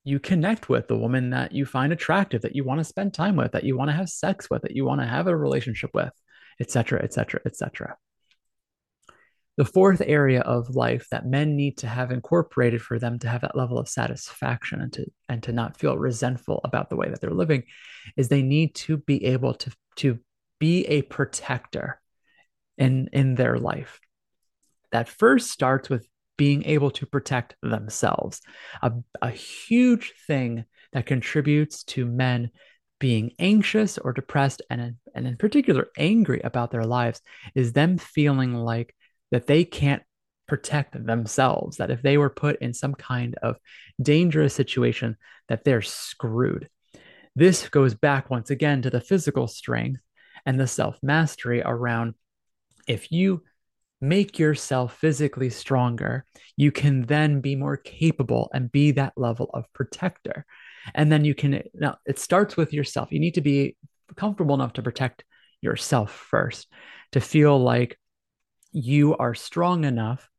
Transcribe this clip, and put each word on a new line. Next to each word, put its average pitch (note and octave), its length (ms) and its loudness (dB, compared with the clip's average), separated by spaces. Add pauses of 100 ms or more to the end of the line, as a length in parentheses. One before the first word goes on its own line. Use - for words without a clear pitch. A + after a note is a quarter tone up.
you C#3 160 -2
connect F#3 500 0
with, B2 180 2
the A2+ 100 0
woman B2 340 0
that B2+ 220 -4
you C#3 120 -2
find C3+ 260 -2
attractive, E3+ 520 0
that - 120 -6
you C#3 80 -2
wanna C#3 200 -2
spend G3 300 -6
time F3+ 220 0
with, - 180 0
that G2 100 -2
you C3 120 0
wanna C#3+ 180 -2
have E3+ 160 -4
sex - 400 -4
with, B2+ 120 -2
that - 140 -8
you C3+ 100 -2
wanna C3+ 220 -2
have C#3 200 -2
a F3 80 2
relationship C3 580 -2
with, - 180 -2 (480)
et - 100 -4
cetera, - 340 0
et - 100 -6
cetera, - 320 -4
et - 100 -4
cetera. - 420 -10 (1600)
The C#3+ 100 4
fourth F#3+ 380 4
area C#3 380 4
of B2 340 -2
life A#2+ 360 0
that A#2 160 -6
men D3 280 0
need C#3+ 240 -2
to C3 80 -8
have B2 220 -4
incorporated B2 720 0
for - 160 -6
them A#2+ 220 -4
to A#2 100 -4
have A#2+ 120 -2
that - 140 -6
level B2 220 -2
of A#2+ 100 -4
satisfaction - 920 -6
and B2 120 -6
to, - 120 -8 (240)
and A2+ 140 -6
to A#2+ 80 -6
not A#2 260 -4
feel C#3 180 0
resentful B2 680 -2
about - 260 -2
the - 60 -4
way - 140 -2
that - 120 -8
they're - 80 -6
living C#3 340 0 (540)
is C3 120 0
they C#3+ 120 4
need D3 320 2
to - 240 -4
be C#3+ 280 0
able B2+ 280 0
to, - 180 -10 (260)
to B2 220 0 (400)
be E3+ 260 2
a C#3+ 180 2
protector - 960 -6 (800)
in, C3 340 2
in C3 220 2
their A#2+ 240 2
life. - 400 -6 (920)
That A#2 160 0
first A#3+ 440 2
starts C3 360 0
with B2 200 -4 (300)
being C#3+ 280 4
able C#3+ 260 2
to - 140 -8
protect C3+ 560 -4
themselves. G#2+ 800 -2 (400)
A, A#2+ 100 0 (300)
a A#2+ 80 -2
huge - 840 0 (140)
thing A#2+ 380 -2 (260)
that B2+ 140 -2
contributes D3 800 0
to B2+ 200 -4
men A#2+ 440 0 (500)
being A#2 400 0
anxious G#3 580 2
or B2+ 160 -4
depressed, C#3 560 -2
and B2 120 -4
in, A#2+ 160 -8 (160)
and B2+ 140 -6
in B2 100 -6
particular G#3+ 500 2 (100)
angry F3+ 460 2
about A#2+ 280 -2
their A2+ 140 -2
lives, A#2+ 360 -2 (320)
is A#2+ 200 0
them E3 240 4
feeling C3+ 560 0
like A#2 420 -4 (360)
that B2 160 0
they D#3+ 180 6
can't - 380 0 (440)
protect C#3 580 -4
themselves, A2+ 720 0
that F2 140 -4
if B2 100 -4
they C#3 160 4
were C#3+ 120 4
put - 320 -2
in B2 120 -4
some C#3 200 -6
kind A#2+ 480 -6
of A#2 160 -4 (440)
dangerous D3+ 520 4
situation, A#2+ 640 0 (320)
that A2 140 -4
they're B2 180 4
screwed. - 880 -4 (640)
This F3 340 6
goes C3 260 4
back C#3 340 0
once A#2+ 220 -4
again C#3 320 2
to B2+ 60 -2
the A#2+ 120 0
physical C#3+ 460 0
strength A#2+ 520 -6 (460)
and C3 140 0
the C3 80 2
self-mastery C3+ 960 -2
around, A#2 500 -2 (760)
if - 240 -6
you F3+ 320 0 (580)
make F#3+ 360 0
yourself C#3+ 600 0
physically B2+ 520 0
stronger, A#2+ 760 -2 (320)
you C#3+ 140 6
can C#3 320 2
then D3 380 2
be C#3 140 -2
more C#3 220 -4
capable A#2+ 760 0
and B2 180 -2
be C#3+ 200 6
that C3+ 240 0
level A#2+ 380 -2
of B2 200 -6
protector. - 720 -8 (480)
And D3+ 160 4
then D3+ 140 6
you D3 100 4
can, C#3 300 0 (100)
now C#3+ 320 -2
it C#3 140 -4
starts G3+ 380 2
with D#3+ 160 0
yourself. - 380 -4
You D3+ 80 0
need D#3+ 160 0
to D3+ 60 2
be C#3 360 2 (380)
comfortable G3 380 0
enough C3+ 200 0
to B2 100 -6
protect B2 400 -4 (380)
yourself - 500 0
first, - 560 -4 (460)
to C3 80 2
feel D3 360 6
like B2 400 2 (760)
you D3 420 4
are A#2+ 180 -2
strong E3+ 520 -2
enough. A#2 540 -2